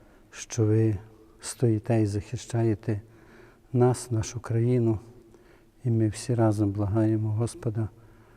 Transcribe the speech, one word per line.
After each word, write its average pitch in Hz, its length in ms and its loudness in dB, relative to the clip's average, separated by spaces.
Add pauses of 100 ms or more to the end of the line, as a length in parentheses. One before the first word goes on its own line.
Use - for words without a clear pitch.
(300)
що - 340 -4
ви 110 340 2 (420)
стоїте 110 600 0
і 107 40 2
захищаєте 107 920 -4 (720)
нас, 123 380 2
нашу 110 300 -4
країну, 117 580 0 (840)
і 123 60 0
ми 113 180 2
всі - 260 -4
разом 107 380 2
благаємо 110 580 0
Господа, 110 580 -4 (480)